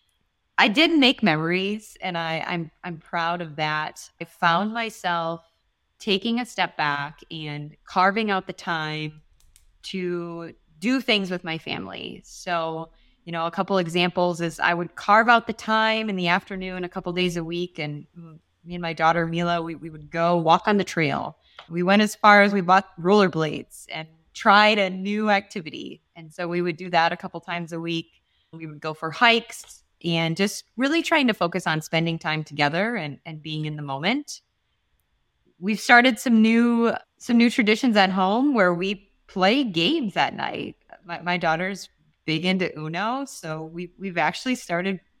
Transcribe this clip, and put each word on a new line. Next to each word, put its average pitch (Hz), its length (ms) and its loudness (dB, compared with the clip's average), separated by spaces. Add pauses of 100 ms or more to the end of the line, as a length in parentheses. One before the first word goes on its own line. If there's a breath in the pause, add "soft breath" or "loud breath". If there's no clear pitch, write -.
(580)
I 226 100 6
did 320 300 4
make 262 260 4
memories, 185 800 0
and 180 160 -6
I, 160 280 -4
I'm, 170 240 -6 (140)
I'm 175 140 -10
proud 170 440 -4
of 156 140 -12
that. 151 520 -6 (140)
I 170 40 -10
found 180 480 0
myself 175 680 -4 (580)
taking 226 400 -2
a 247 60 -6
step 175 320 -4
back 147 420 -4 (120)
and 151 520 -10
carving 202 460 2
out 190 180 -2
the 185 60 -12
time 156 680 -6 (640)
to 170 680 -8 (260)
do 247 220 -2
things 202 300 0
with 180 120 -6
my 160 140 -6
family. - 640 -10
So, 165 640 -6 (340)
you 170 80 -12
know, 165 160 -2
a 170 40 -4
couple 196 260 0
examples 175 640 0
is 165 180 -6
I 170 140 4
would 175 220 -4
carve 220 340 4
out 233 180 6
the 220 60 -6
time 220 560 0
in 196 60 -4
the 180 120 -2
afternoon, 185 560 -2
a 175 60 -8
couple 180 240 -8
days 180 240 0
a 170 60 -4
week, 175 360 -6
and 147 260 -8 (100)
m-, 165 240 -20 (240)
me 175 120 -12
and 175 60 -8
my 165 120 -6
daughter, 165 320 2
Mila, 170 360 0
we, 165 120 -8
we 160 160 -12
would 156 220 -18
go 170 260 2
walk 165 300 4
on 208 100 4
the 190 60 2
trail. 156 540 -2 (320 loud breath)
We 170 120 -4
went 196 200 6
as 214 140 0
far 208 280 8
as 202 100 4
we 202 80 2
bought 185 260 4 (120)
rollerblades 165 920 2
and 160 160 -10 (260)
tried 214 440 6
a 190 120 0
new 202 400 -2
activity. 165 760 -4 (120)
And 160 160 -20
so 175 160 -8
we 175 140 -2
would 175 160 -2
do 180 140 -12
that 170 200 4
a 175 60 -6
couple 180 220 -12
times 170 340 -10
a 165 60 -8
week. 165 420 -8 (320)
We 160 140 -14
would 151 140 -16
go 156 120 -6
for 160 160 -8
hikes - 760 0 (200)
and 165 340 -2
just 202 260 -2 (140)
really 277 240 0
trying 311 260 2
to 220 60 2
focus 180 320 -2
on 156 160 -2
spending 165 380 -2
time 156 240 -4
together 156 520 -2
and, 151 300 -8
and 156 160 -12
being 156 240 -6
in 151 100 -6
the 151 80 -10
moment. 160 580 -4 (1200)
We've 196 200 -2
started 240 400 4
some 226 220 4
new, 233 520 4 (260)
some 240 180 0
new 233 120 6
traditions 220 460 2
at 190 140 6
home 202 440 2
where 185 200 4
we 190 380 -6 (160)
play 202 360 2
games 202 540 0
at 139 180 0
night. - 400 -8 (300)
My, 170 160 -12
my 175 160 -2
daughter's 175 520 -2 (360)
big 160 200 -2
into 180 320 0
Uno, 196 480 -6
so 160 380 -10
we, 170 340 -12
we've 180 220 -6
actually 185 340 0
started 185 460 -4 (200)